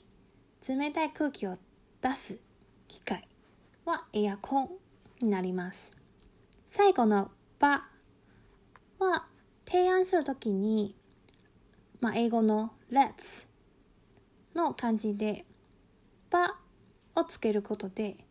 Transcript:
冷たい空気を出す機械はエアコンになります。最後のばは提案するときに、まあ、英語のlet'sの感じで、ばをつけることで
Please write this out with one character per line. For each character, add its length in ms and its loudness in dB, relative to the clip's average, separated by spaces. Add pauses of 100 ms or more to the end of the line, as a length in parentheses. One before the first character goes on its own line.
(680)
冷 220 -2
た 140 -2
い 60 -2
空 200 -2
気 160 -8
を 100 -6 (460)
出 120 0
す 240 -6 (480)
機 140 -20
械 260 -8 (600)
は 260 -4
エ 160 0
ア 80 -4
コ 280 -2
ン 40 -10 (540)
に 80 2
な 100 0
り 140 -4
ま 180 -6
す。 200 -12 (760)
最 260 4
後 140 4
の 240 2 (280)
ば 300 2 (1120)
は 280 2 (380)
提 240 2
案 160 4
す 120 0
る 80 2
と 100 -4
き 180 -4
に、 440 0 (1040)
ま 100 0
あ、 60 -4
英 120 2
語 140 2
の 300 2 (180)
let's 560 0 (1080)
の 200 0
感 240 -2
じ 160 -2
で、 320 -4 (840)
ば 260 2 (580)
を 80 2
つ 160 -6
け 140 0
る 100 0
こ 140 -6
と 120 -8
で 280 -6 (140)